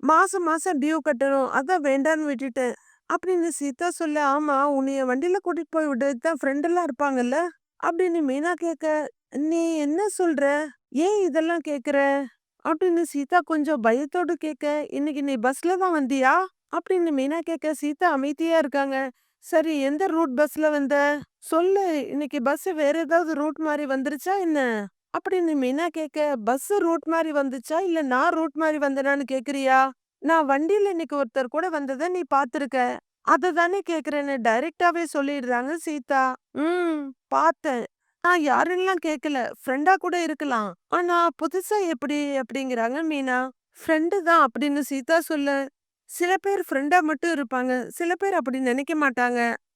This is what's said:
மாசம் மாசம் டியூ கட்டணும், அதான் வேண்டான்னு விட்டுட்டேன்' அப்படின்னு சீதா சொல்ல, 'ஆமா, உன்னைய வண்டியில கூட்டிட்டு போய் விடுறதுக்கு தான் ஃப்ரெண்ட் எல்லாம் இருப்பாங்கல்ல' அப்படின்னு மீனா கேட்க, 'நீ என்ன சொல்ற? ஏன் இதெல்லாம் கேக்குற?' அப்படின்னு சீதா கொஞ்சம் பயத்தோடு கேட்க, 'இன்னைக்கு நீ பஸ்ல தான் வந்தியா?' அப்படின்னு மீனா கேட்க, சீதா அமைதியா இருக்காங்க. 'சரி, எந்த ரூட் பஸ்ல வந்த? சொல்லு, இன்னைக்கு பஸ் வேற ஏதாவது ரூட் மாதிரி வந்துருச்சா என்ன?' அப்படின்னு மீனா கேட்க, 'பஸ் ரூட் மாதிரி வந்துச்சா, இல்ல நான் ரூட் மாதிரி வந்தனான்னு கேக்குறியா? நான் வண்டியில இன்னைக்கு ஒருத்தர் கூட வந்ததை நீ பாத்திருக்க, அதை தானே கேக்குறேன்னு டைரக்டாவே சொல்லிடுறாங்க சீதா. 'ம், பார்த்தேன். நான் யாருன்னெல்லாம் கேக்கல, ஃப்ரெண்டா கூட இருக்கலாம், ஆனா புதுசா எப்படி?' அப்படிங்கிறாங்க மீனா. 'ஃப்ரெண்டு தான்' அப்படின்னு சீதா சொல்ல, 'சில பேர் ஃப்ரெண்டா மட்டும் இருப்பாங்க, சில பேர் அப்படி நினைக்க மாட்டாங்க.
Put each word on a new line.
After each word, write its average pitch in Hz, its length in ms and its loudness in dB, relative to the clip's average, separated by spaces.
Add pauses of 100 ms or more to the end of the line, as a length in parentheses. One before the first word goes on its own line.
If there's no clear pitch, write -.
மாசம் 349 420 4
மாசம் 320 360 0
டியூ 311 200 0
கட்டணும், 269 500 0
அதான் 285 340 0
வேண்டான்னு 294 440 2
விட்டுட்டேன்' 254 480 -4 (340)
அப்படின்னு 339 400 0
சீதா 285 400 -4
சொல்ல, 311 340 -4
'ஆமா, 285 320 2 (140)
உன்னைய 269 340 0
வண்டியில 277 340 0
கூட்டிட்டு 339 320 -6
போய் 311 180 0
விடுறதுக்கு 277 380 -2
தான் 320 140 -2
ஃப்ரெண்ட் 285 260 0
எல்லாம் 349 200 0
இருப்பாங்கல்ல' 269 540 0 (400)
அப்படின்னு 339 420 0
மீனா 285 340 -2
கேட்க, 330 300 -4 (520)
'நீ 320 240 0 (160)
என்ன 294 220 0 (120)
சொல்ற? 320 320 2 (520)
ஏன் 392 260 2
இதெல்லாம் 320 420 0
கேக்குற?' 285 360 -2 (640)
அப்படின்னு 339 400 2
சீதா 285 360 0
கொஞ்சம் 302 420 0
பயத்தோடு 285 540 0
கேட்க, 302 300 -6 (220)
'இன்னைக்கு 285 340 -2
நீ 277 140 0
பஸ்ல 269 420 0
தான் 359 180 2
வந்தியா?' 269 380 2 (360)
அப்படின்னு 339 420 0
மீனா 277 280 0
கேட்க, 311 340 -6
சீதா 294 380 -2
அமைதியா 294 460 0
இருக்காங்க. 277 380 0 (480)
'சரி, 320 360 2
எந்த 285 260 0
ரூட் 320 280 0
பஸ்ல 302 360 2
வந்த? 285 240 0 (460)
சொல்லு, 381 440 2 (240)
இன்னைக்கு 294 340 -4
பஸ் 285 320 -2
வேற 294 260 2
ஏதாவது 320 340 2
ரூட் 294 260 -4
மாதிரி 294 260 -2
வந்துருச்சா 269 540 -2
என்ன?' 311 220 0 (520)
அப்படின்னு 339 400 0
மீனா 277 360 0
கேட்க, 311 280 -6 (180)
'பஸ் 233 420 -2
ரூட் 339 300 0
மாதிரி 320 240 0
வந்துச்சா, 277 500 -2
இல்ல 339 200 0
நான் 277 320 2
ரூட் 320 220 -2
மாதிரி 311 220 0
வந்தனான்னு 277 480 0
கேக்குறியா? 262 520 2 (440)
நான் 311 260 4
வண்டியில 381 420 2
இன்னைக்கு 330 260 -4
ஒருத்தர் 262 380 -2
கூட 330 140 0
வந்ததை 285 400 -4
நீ 359 200 -2
பாத்திருக்க, 269 500 0 (460)
அதை 320 280 4
தானே 349 340 2
கேக்குறேன்னு 285 540 -2
டைரக்டாவே 320 640 0
சொல்லிடுறாங்க 277 720 -2
சீதா. 285 480 0 (300)
'ம், 330 460 0 (280)
பார்த்தேன். 269 560 2 (400)
நான் 349 180 4
யாருன்னெல்லாம் 359 600 2
கேக்கல, 302 360 -4 (160)
ஃப்ரெண்டா 294 420 0
கூட 359 260 -2
இருக்கலாம், 262 480 -2 (200)
ஆனா 349 260 0 (200)
புதுசா 370 420 -2 (100)
எப்படி?' 294 320 -2 (180)
அப்படிங்கிறாங்க 254 640 -4
மீனா. 269 360 -2 (340)
'ஃப்ரெண்டு 330 500 0
தான்' 330 220 6
அப்படின்னு 285 380 0
சீதா 277 380 0
சொல்ல, 294 300 -2 (600)
'சில 349 220 0 (100)
பேர் 392 200 0
ஃப்ரெண்டா 294 400 2
மட்டும் 311 300 0
இருப்பாங்க, 254 400 -2 (180)
சில 339 240 -2
பேர் 392 200 0
அப்படி 262 260 -2
நினைக்க 262 340 -2
மாட்டாங்க. 247 460 0 (360)